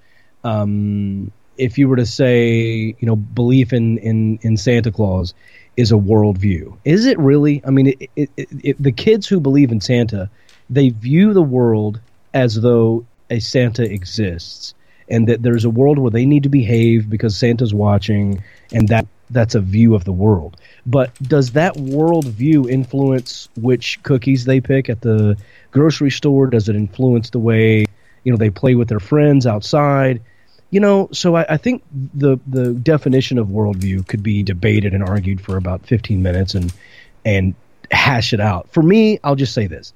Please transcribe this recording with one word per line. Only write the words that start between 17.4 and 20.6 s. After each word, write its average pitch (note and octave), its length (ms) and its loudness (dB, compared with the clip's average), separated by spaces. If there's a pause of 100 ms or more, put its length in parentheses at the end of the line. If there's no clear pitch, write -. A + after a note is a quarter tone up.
watching, G2+ 720 0 (300)
and A2 160 2
that, A2 180 2 (240)
that's A#2+ 240 0
a A#2 60 2
view G#2+ 340 4
of F#2 120 0
the G2+ 60 -4
world. F#2 460 0 (300)